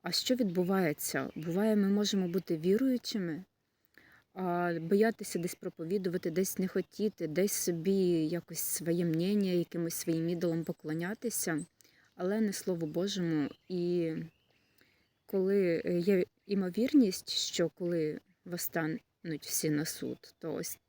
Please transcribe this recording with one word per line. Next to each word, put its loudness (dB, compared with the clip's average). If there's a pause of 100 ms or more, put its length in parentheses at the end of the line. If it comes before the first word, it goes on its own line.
А -4
що 2
відбувається? 2
Буває, 2
ми 4
можемо 2
бути -2
віруючими, 0 (880)
а 0
боятися 0
десь -4
проповідувати, -4
десь -2
не 0
хотіти, -4
десь 2
собі 2
якось -6
своє 0
мнення, 2
якимось -2
своїм -2
ідолам 0
поклонятися, -4 (520)
але -2
не 2
Слову -4
Божому. 0 (180)
І 0 (1120)
коли, 2
е, 2
є 4 (220)
імовірність, 2
що 0
коли -2 (240)
восстануть -4 (400)
всі -2
на 0
суд, -8
то -6
ось -8 (100)